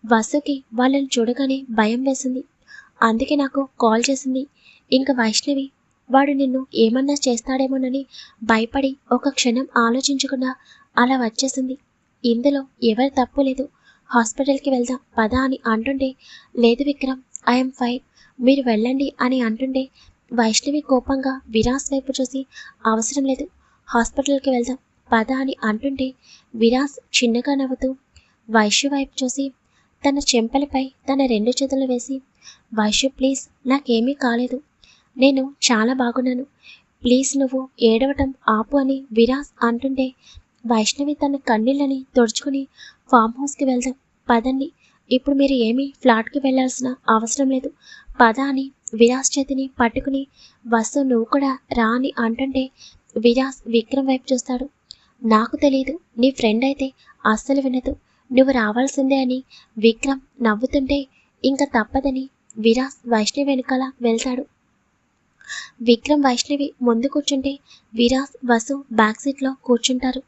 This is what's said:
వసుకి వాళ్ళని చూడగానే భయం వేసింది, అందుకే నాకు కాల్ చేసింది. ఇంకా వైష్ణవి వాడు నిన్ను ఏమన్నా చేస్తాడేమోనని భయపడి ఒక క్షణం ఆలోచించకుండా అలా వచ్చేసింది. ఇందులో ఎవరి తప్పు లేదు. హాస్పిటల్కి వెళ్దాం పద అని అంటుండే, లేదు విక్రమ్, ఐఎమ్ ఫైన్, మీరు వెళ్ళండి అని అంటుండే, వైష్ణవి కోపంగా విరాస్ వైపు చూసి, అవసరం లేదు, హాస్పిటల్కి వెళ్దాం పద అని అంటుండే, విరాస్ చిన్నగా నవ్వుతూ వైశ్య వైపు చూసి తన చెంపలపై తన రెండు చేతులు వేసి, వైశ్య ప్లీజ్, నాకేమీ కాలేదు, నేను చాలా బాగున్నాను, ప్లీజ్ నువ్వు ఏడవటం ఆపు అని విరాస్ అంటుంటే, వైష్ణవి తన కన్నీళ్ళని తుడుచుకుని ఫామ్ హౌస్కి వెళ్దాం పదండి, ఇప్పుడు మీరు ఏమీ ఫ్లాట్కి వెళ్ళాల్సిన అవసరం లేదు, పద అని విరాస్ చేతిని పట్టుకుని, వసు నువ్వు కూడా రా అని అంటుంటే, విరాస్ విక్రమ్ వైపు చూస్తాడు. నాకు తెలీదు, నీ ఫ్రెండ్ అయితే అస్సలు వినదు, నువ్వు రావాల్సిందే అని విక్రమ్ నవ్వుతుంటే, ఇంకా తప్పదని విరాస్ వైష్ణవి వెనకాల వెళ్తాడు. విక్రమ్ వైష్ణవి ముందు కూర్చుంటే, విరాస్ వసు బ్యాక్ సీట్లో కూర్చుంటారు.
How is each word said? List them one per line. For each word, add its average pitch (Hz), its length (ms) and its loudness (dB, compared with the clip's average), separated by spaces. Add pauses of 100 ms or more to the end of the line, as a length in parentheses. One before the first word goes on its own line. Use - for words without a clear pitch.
వసుకి 247 520 0 (180)
వాళ్ళని 269 340 2 (100)
చూడగానే 262 400 0 (120)
భయం 226 320 0
వేసింది, 262 400 -4 (600)
అందుకే 226 340 2
నాకు 277 240 -2 (200)
కాల్ 226 300 4
చేసింది. 262 320 -4 (500)
ఇంకా 262 220 2
వైష్ణవి 262 520 -2 (440)
వాడు 277 220 4
నిన్ను 262 280 0 (140)
ఏమన్నా 254 400 2
చేస్తాడేమోనని 262 880 -2 (400)
భయపడి 233 540 0 (160)
ఒక 247 160 0
క్షణం 254 380 -2 (100)
ఆలోచించకుండా 254 760 0 (460)
అలా 254 200 2
వచ్చేసింది. 254 600 -4 (480)
ఇందులో 254 360 2 (220)
ఎవరి 240 280 2
తప్పు 269 300 -2
లేదు. 262 240 -2 (460)
హాస్పిటల్కి 269 600 0
వెళ్దాం 254 280 -2 (160)
పద 220 200 0
అని 262 320 0
అంటుండే, 262 420 -2 (480)
లేదు 233 280 4
విక్రమ్, 269 360 -4 (280)
ఐఎమ్ 254 220 2
ఫైన్, 247 320 -4 (360)
మీరు 269 240 4
వెళ్ళండి 247 440 0 (140)
అని 254 200 0
అంటుండే, 254 420 -2 (480)
వైష్ణవి 240 500 0
కోపంగా 269 520 -2 (160)
విరాస్ 226 440 0
వైపు 269 200 -4
చూసి, 262 280 -4 (460)
అవసరం 226 380 -2
లేదు, 269 220 -2 (420)
హాస్పిటల్కి 269 640 0
వెళ్దాం 254 280 0 (320)
పద 226 220 2
అని 262 220 -4 (100)
అంటుండే, 262 440 -2 (460)
విరాస్ 247 420 2 (180)
చిన్నగా 247 400 2
నవ్వుతూ 262 340 -2 (600)
వైశ్య 220 400 2
వైపు 277 280 -4
చూసి 269 280 -4 (580)
తన 285 160 2
చెంపలపై 269 680 0 (200)
తన 269 220 0
రెండు 226 240 2
చేతులు 269 360 -2
వేసి, 254 300 -4 (580)
వైశ్య 214 340 0
ప్లీజ్, 269 340 -2 (240)
నాకేమీ 254 480 0
కాలేదు, 247 440 -2 (580)
నేను 269 260 4 (200)
చాలా 226 320 2
బాగున్నాను, 254 520 -2 (560)
ప్లీజ్ 254 360 4
నువ్వు 262 220 0 (220)
ఏడవటం 269 480 2 (180)
ఆపు 220 280 0
అని 269 220 2 (140)
విరాస్ 247 400 2 (100)
అంటుంటే, 262 440 0 (600)
వైష్ణవి 240 480 0
తన 285 220 -2
కన్నీళ్ళని 269 640 0 (160)
తుడుచుకుని 269 480 0 (440)
ఫామ్ 233 320 4
హౌస్కి 285 260 -4
వెళ్దాం 254 300 -2 (340)
పదండి, 262 400 0 (420)
ఇప్పుడు 254 260 2
మీరు 277 180 2
ఏమీ 247 320 0 (160)
ఫ్లాట్కి 226 360 2
వెళ్ళాల్సిన 262 500 -2 (200)
అవసరం 226 400 0
లేదు, 269 220 -2 (500)
పద 226 200 6
అని 269 240 -2 (300)
విరాస్ 247 360 2
చేతిని 269 360 -4 (140)
పట్టుకుని, 262 420 -2 (420)
వసు 226 380 0
నువ్వు 240 220 2
కూడా 277 260 0 (220)
రా 226 160 2
అని 254 300 -2
అంటుంటే, 262 440 -2 (540)
విరాస్ 240 500 2
విక్రమ్ 233 400 0
వైపు 262 260 -2
చూస్తాడు. 254 340 -4 (560)
నాకు 220 340 2
తెలీదు, 269 380 0 (240)
నీ 254 120 4
ఫ్రెండ్ 226 340 0
అయితే 269 220 -2 (380)
అస్సలు 247 360 0
వినదు, 254 320 -2 (380)
నువ్వు 262 220 6
రావాల్సిందే 262 640 0
అని 254 220 0 (380)
విక్రమ్ 226 440 2 (220)
నవ్వుతుంటే, 262 560 0 (460)
ఇంకా 277 220 2
తప్పదని 262 580 -2 (320)
విరాస్ 233 420 0 (100)
వైష్ణవి 226 400 0
వెనకాల 262 360 -2 (180)
వెళ్తాడు. 240 420 -2 (1400)
విక్రమ్ 240 420 4
వైష్ణవి 277 440 -2 (140)
ముందు 233 240 2
కూర్చుంటే, 277 460 -2 (400)
విరాస్ 240 520 0
వసు 240 300 0 (180)
బ్యాక్ 220 280 2
సీట్లో 269 300 -4 (140)
కూర్చుంటారు. 254 640 0